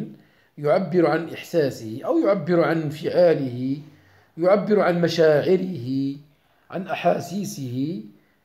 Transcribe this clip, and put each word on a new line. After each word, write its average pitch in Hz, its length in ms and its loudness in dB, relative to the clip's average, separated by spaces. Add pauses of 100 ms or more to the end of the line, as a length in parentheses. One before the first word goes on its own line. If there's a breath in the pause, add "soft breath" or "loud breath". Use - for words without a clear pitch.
(580 soft breath)
يعبر 160 500 2
عن 160 220 -2
إحساسه 127 760 -4
أو 330 120 2
يعبر 180 460 2
عن 160 180 0
انفعاله، 143 960 0 (600 soft breath)
يعبر 190 420 4
عن 170 220 2
مشاعره، 156 1120 2 (540)
عن 185 180 -8
أحاسيسه. 165 1160 -4 (420 soft breath)